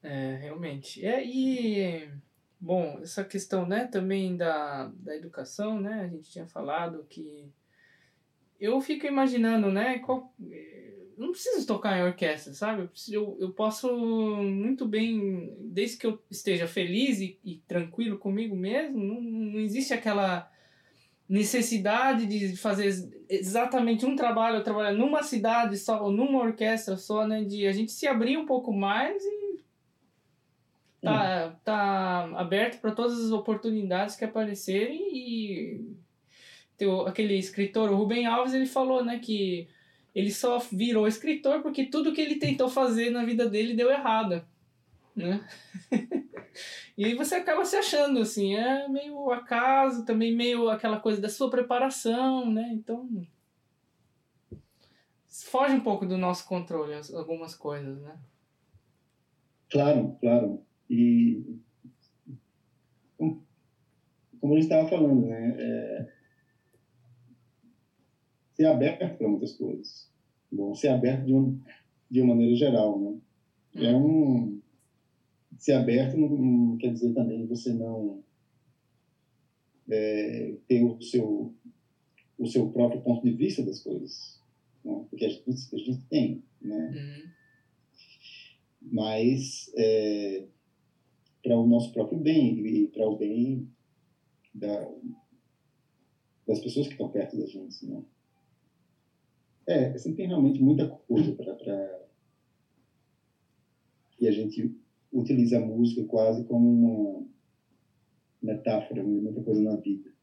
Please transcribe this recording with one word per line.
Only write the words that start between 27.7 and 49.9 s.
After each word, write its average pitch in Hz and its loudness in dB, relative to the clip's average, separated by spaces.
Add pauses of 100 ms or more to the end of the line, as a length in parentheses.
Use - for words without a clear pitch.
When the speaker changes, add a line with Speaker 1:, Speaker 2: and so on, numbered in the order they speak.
Speaker 1:
gente 220 -2
se - -4
abrir 247 2
um 311 -4
pouco 247 -2
mais 240 0
e 415 -4 (1600)
tá, 190 2
Speaker 2:
Hum. - -20
Speaker 1:
tá 190 0 (140)
aberto 202 0
pra 214 0
todas 240 -2
as 226 0
oportunidades 208 -2
que 226 -4
aparecerem 220 -2
e 226 -6 (840)
tem 202 0
o, 190 2
aquele 202 0
escritor, 202 0
o 196 4
Rubem 220 2
Alves, 247 2
ele 262 2
falou, 262 2
né, 233 -4
que 190 -2 (460)
ele 202 0
só 240 0
virou 214 2
escritor 294 0
porque 277 -2
tudo 311 0
que 320 -2
ele 294 0
tentou 269 2
fazer 233 2
na 240 0
vida 226 2
dele 220 0
deu 240 4
errado, 220 2 (720)
né? 190 -2 (460)
<laughs> - -2 (680)
E 202 0
aí 233 2
você 285 -2
acaba 359 0
se 381 0
achando, 294 4
assim, 202 0
é 269 0
meio 285 -2
acaso, 247 2